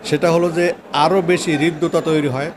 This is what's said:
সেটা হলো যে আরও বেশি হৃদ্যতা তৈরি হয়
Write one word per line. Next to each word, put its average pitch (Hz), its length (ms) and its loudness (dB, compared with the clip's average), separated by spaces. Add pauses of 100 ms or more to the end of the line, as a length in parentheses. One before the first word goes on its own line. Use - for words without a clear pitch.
সেটা - 280 0
হলো 170 180 2
যে 170 240 0 (200)
আরও 165 280 2
বেশি 165 360 0
হৃদ্যতা 165 440 0
তৈরি 156 260 0
হয় 139 300 -4